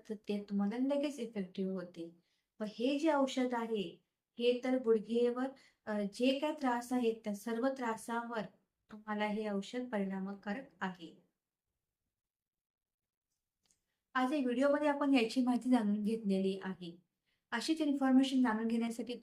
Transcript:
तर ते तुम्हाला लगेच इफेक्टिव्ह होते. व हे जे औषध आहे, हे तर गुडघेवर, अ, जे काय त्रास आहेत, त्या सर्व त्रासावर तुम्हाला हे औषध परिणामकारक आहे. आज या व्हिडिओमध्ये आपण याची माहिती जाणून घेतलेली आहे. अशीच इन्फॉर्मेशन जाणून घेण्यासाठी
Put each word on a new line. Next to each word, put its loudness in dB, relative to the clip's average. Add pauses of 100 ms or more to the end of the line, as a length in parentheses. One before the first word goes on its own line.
तर -6
ते -6
तुम्हाला 0
लगेच 0
इफेक्टिव्ह -4
होते. -10 (440)
व -6
हे -2
जे 2
औषध 2
आहे, -4 (380)
हे 2
तर 2
गुडघेवर, 2 (380)
अ, -2 (120)
जे 2
काय -2
त्रास -2
आहेत, 2
त्या -4
सर्व -2
त्रासावर -4 (500)
तुम्हाला -4
हे -2
औषध -4
परिणामकारक -4 (160)
आहे. -10 (3000)
आज 2
या 2
व्हिडिओमध्ये 2
आपण 2
याची 4
माहिती 0
जाणून 4
घेतलेली 0
आहे. -10 (400)
अशीच -2
इन्फॉर्मेशन 4
जाणून 2
घेण्यासाठी -2